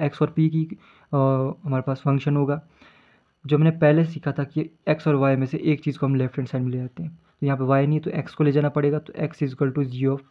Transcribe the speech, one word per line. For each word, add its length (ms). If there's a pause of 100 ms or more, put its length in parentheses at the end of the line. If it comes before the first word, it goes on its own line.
एक्स 200
और 140
पी 140
की, 140
अ, 540
हमारे 640
पास 240
function 320
होगा। 240 (840)
जो 120
हमने 160
पहले 320
सीखा 260
था 140
कि 240 (200)
एक्स 180
और 80
वाई 200
में 120
से 180
एक 180
चीज़ 160
को 60
हम 100
left 220
hand 100
side 160
में 80
ले 80
आते 240
हैं, 80
तो 340
यहाँ 120
पे 60
वाई 240
नहीं 120
तो 120
एक्स 220
को 100
ले 80
जाना 180
पड़ेगा, 300
तो 220
x 220
is 120
equal 160
to 140
g 220
of 120 (120)